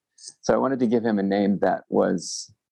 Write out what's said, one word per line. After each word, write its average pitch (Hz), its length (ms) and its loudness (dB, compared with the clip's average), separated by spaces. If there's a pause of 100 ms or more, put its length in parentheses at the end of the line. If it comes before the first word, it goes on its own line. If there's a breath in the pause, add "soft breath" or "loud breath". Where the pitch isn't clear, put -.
(400 loud breath)
So - 140 0
I - 20 2
wanted 127 240 -2
to 127 60 2
give 113 180 0
him 110 140 0
a 98 40 0
name 98 380 0
that 90 300 0
was, 95 600 -2 (220)